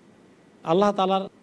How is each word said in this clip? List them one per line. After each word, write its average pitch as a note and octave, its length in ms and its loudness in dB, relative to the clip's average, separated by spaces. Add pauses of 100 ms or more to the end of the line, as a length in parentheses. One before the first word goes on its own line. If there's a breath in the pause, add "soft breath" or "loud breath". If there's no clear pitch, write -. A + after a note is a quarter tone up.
(640)
আল্লাহ G3 280 2
তাআলার F#3+ 360 -2 (140)